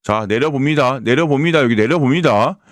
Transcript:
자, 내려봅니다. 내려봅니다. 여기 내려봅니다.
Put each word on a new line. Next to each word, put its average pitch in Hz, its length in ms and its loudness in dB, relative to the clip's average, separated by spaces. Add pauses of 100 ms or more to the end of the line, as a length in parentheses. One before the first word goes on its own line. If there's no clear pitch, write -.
자, 107 260 -2
내려봅니다. 135 760 -2
내려봅니다. 147 580 0
여기 120 140 2
내려봅니다. 135 840 0 (140)